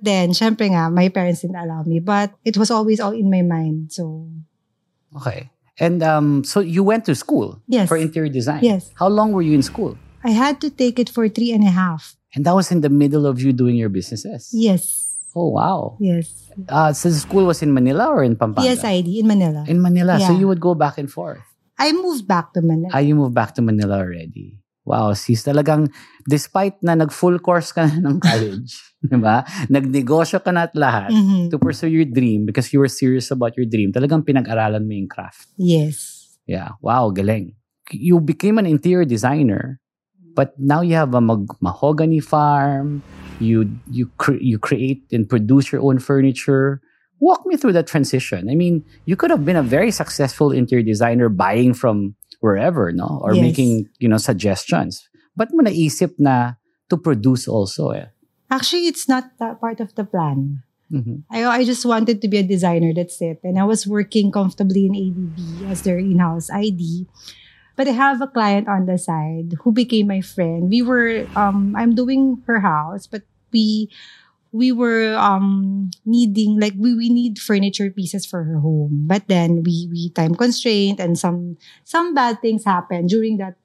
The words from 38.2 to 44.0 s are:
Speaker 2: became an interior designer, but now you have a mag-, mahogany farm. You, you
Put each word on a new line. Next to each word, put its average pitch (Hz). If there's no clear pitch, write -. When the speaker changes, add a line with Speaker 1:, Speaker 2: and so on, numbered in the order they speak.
Speaker 2:
became 175
an 196
interior 170
designer, 127
but 139
now 147
you 170
have 143
a 120
mag-, 107
mahogany 156
farm. 143
You, 110
you 123